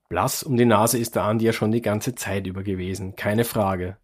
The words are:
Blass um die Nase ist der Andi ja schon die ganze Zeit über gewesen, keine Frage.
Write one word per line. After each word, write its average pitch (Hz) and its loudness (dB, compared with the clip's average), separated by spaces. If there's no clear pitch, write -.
Blass 92 -2
um 135 -2
die 120 6
Nase 113 4
ist 117 -2
der 98 0
Andi 110 0
ja 113 4
schon 110 0
die 117 0
ganze 107 -2
Zeit 98 -6
über 92 -8
gewesen, 95 -6
keine 107 0
Frage. 95 -2